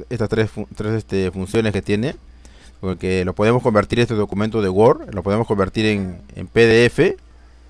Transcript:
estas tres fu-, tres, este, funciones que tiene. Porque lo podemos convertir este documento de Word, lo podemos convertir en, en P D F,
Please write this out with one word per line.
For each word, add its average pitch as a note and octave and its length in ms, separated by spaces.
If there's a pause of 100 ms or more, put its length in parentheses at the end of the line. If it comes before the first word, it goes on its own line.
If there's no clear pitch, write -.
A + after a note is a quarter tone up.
estas A2+ 220
tres A2 200
fu-, G#2+ 240
tres, G#2+ 200
este, F#2+ 360
funciones G2 400
que F#2 120
tiene. A2 340 (640)
Porque F#2 440
lo F#2 100
podemos A2+ 280
convertir A2+ 380
este A#2 140
documento G#2 480
de F#2+ 80
Word, B2 440
lo F#2 80
podemos G#2 240
convertir G2+ 380
en, G2 380 (120)
en F#2 120
P A#2 200
D A2+ 200
F, F3 300 (540)